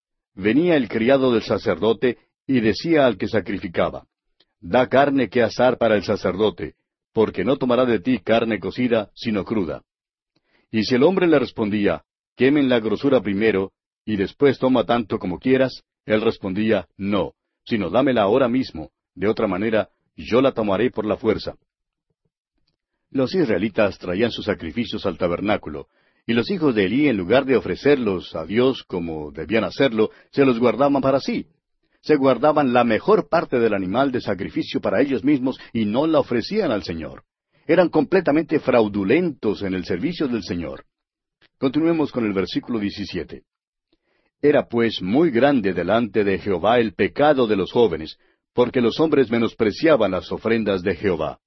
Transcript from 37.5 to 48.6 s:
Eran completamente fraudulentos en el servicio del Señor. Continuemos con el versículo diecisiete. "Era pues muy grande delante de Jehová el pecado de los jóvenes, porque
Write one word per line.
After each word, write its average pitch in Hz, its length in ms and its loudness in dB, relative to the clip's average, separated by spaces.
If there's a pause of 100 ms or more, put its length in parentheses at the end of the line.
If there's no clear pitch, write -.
Eran 175 200 4
completamente 156 720 2
fraudulentos 113 1000 0
en 95 140 -4
el 90 100 -6
servicio 156 420 -4
del 117 160 -4
Señor. 80 400 -8 (760)
Continuemos 151 540 0
con 117 140 -2
el 104 80 -2
versículo 110 460 -4
diecisiete. 90 640 -8 (960)
"Era 143 260 2
pues 117 340 0
muy 131 300 2
grande 117 420 2
delante 101 520 0
de 98 140 0
Jehová 101 400 0
el 110 160 -2
pecado 131 520 2
de 104 80 2
los 92 160 -2
jóvenes, 82 460 0 (360)
porque 123 280 0